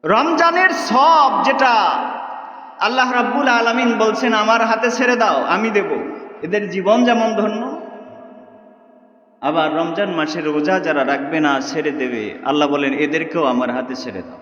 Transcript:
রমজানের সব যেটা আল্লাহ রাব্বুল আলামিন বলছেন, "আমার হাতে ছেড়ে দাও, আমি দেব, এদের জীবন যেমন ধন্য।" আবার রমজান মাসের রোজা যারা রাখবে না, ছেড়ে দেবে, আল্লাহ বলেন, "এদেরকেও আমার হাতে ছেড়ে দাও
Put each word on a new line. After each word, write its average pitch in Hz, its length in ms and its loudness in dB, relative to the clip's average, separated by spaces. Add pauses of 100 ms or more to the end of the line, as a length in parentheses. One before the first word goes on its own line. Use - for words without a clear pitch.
রমজানের 330 640 2
সব 277 720 4
যেটা 262 300 2 (1040)
আল্লাহ 247 320 0
রাব্বুল 254 360 0
আলামিন 233 500 2
বলছেন, 220 360 2
"আমার 220 280 2
হাতে 226 300 0
ছেড়ে 247 240 2
দাও, 180 280 2
আমি 208 260 0
দেব, 180 420 -2 (300)
এদের 202 280 -4
জীবন 196 340 2
যেমন 226 300 2
ধন্য।" 220 480 -4 (1600)
আবার 156 340 0
রমজান 170 340 -2
মাসের 156 360 -4
রোজা 151 340 0
যারা 151 260 0
রাখবে 139 340 -2
না, 139 220 2
ছেড়ে 147 300 -4
দেবে, 120 540 -6
আল্লাহ 147 220 2
বলেন, 139 260 0
"এদেরকেও 156 500 -2
আমার 123 280 0
হাতে 127 240 -6
ছেড়ে 101 260 -10
দাও 85 200 -18